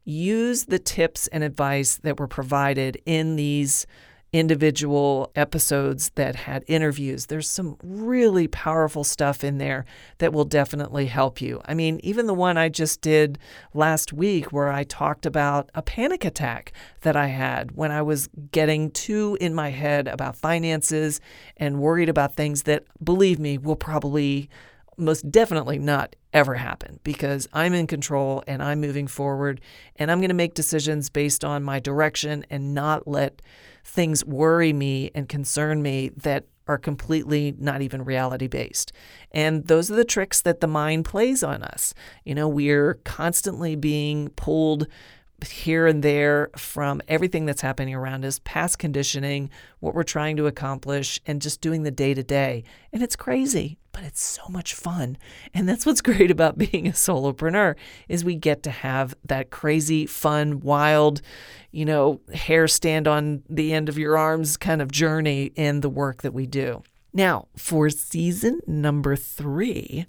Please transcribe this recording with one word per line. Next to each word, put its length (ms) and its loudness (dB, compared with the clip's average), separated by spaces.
Use 600 0
the 160 0
tips 480 -2
and 160 -2
advice 540 0
that 200 -4
were 100 -6
provided 800 0
in 300 0
these 500 0
individual 1040 2
episodes 800 0
that 180 -2
had 320 -8
interviews. 600 0
There's 220 -6
some 360 -6
really 640 4
powerful 560 0
stuff 400 0
in 140 -2
there 260 -4
that 140 4
will 120 2
definitely 640 0
help 340 0
you. 260 -8
I 80 -6
mean, 280 0
even 240 -2
the 80 0
one 240 2
I 100 4
just 320 -2
did 380 4
last 380 2
week 400 0
where 200 0
I 100 -2
talked 420 -4
about 480 0
a 100 -6
panic 420 -4
attack 480 -6
that 120 2
I 140 2
had 480 -4
when 160 -2
I 100 0
was 260 -2
getting 400 2
too 500 -2
in 140 -2
my 160 -4
head 380 0
about 260 -6
finances 880 0
and 220 -2
worried 300 4
about 260 2
things 300 -2
that, 180 2
believe 340 4
me, 180 -2
will 200 -2
probably 720 -2
most 340 0
definitely 480 4
not 380 0
ever 220 6
happen, 500 -10
because 480 -4
I'm 220 2
in 120 0
control 600 -2
and 160 -6
I'm 180 -2
moving 260 -4
forward 540 -4
and 140 0
I'm 100 2
gonna 140 2
make 200 0
decisions 540 -2
based 360 -2
on 180 -2
my 160 -4
direction 720 -2
and 240 -4
not 320 0
let 340 -2
things 400 0
worry 480 4
me 420 -2
and 140 -6
concern 540 -2
me 340 -2
that 300 -2
are 120 2
completely 800 -2
not 240 -2
even 220 -6
reality 420 -2
based. 460 -6
And 360 0
those 240 6
are 40 -2
the 100 6
tricks 380 0
that 180 2
the 60 2
mind 380 0
plays 380 0
on 200 -4
us. 300 -6
You 100 -6
know, 140 0
we're 460 4
constantly 720 -2
being 540 -2
pulled 560 0
here 400 2
and 160 6
there 540 4
from 520 -4
everything 360 0
that's 160 -2
happening 340 -4
around 300 -6
us, 200 -6
past 340 -2
conditioning, 720 -2
what 140 -4
we're 80 2
trying 340 -2
to 100 2
accomplish, 800 -4
and 160 -4
just 180 -6
doing 220 -2
the 80 -2
day-to-day. 760 0
And 100 -2
it's 140 -2
crazy, 640 -2
but 120 -10
it's 180 -8
so 260 -8
much 260 -8
fun. 420 -6
And 160 2
that's 160 0
what's 160 4
<laughs> 20 0
great 280 8
about 280 4
being 280 0
a 60 2
solopreneur, 800 2
is 160 -2
we 120 0
get 280 0
to 60 -6
have 440 -4
that 260 -4
crazy, 560 0
fun, 540 0
wild, 600 4
you 140 -6
know, 360 2
hair 360 4
stand 400 2
on 400 2
the 240 0
end 160 0
of 100 -4
your 180 2
arms 400 2
kind 240 0
of 100 -4
journey 640 2
in 240 2
the 100 0
work 320 -4
that 120 -4
we 120 -4
do. 360 -4
Now, 300 2
for 340 2
season 760 0
number 480 0
three, 960 -4